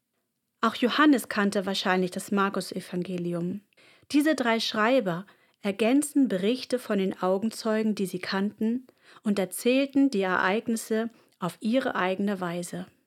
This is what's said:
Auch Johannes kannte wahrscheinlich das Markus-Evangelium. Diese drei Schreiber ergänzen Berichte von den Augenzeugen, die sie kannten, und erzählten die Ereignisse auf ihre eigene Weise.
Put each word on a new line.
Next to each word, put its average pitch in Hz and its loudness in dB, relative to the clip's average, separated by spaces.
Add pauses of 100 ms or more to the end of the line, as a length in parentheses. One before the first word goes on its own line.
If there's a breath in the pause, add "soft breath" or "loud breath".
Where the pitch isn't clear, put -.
(640)
Auch 226 0
Johannes 254 4
kannte 202 0
wahrscheinlich 185 0
das - -6
Markus-Evangelium. 180 -4 (520 soft breath)
Diese 302 4
drei 233 0
Schreiber 214 0 (340 soft breath)
ergänzen 240 2
Berichte 208 0
von 220 -2
den 190 -2
Augenzeugen, 214 0
die 202 -2
sie 185 -6
kannten, 220 -2 (360 soft breath)
und 202 0
erzählten 269 2
die 196 0
Ereignisse 220 0 (280 soft breath)
auf 175 -6
ihre 254 0
eigene 190 -2
Weise. 175 -6 (200)